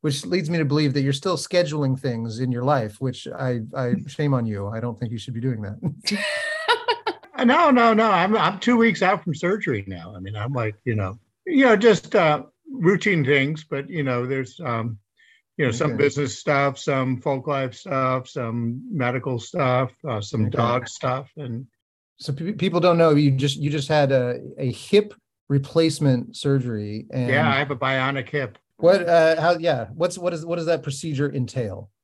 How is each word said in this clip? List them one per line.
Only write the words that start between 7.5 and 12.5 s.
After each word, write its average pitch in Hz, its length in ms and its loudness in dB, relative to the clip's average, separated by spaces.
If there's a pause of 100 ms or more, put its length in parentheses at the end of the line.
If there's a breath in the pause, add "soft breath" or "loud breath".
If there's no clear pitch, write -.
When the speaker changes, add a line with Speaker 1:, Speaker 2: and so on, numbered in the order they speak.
Speaker 3:
no, 233 240 6
no. 220 160 4
I'm, 190 260 2
I'm 185 240 2
two 240 160 2
weeks 226 240 4
out 190 240 2
from 160 100 -2
surgery 175 520 -2
now. 87 280 -12
I 87 60 -14
mean, 98 160 -10
I'm 110 160 -6
like, 113 220 -2 (100)
you 120 100 -2
know, 98 240 -4 (280)
you 294 180 4
know, 233 120 8
just, 208 380 4
uh, 151 280 4 (280)